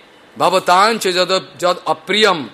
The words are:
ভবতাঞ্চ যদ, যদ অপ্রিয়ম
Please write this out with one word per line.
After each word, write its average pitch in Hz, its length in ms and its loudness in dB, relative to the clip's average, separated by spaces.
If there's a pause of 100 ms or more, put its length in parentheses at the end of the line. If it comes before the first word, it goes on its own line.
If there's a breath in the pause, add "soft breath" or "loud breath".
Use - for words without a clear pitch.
(380)
ভবতাঞ্চ 185 640 2
যদ, 180 400 -2 (160)
যদ 180 180 -2 (100)
অপ্রিয়ম 180 680 0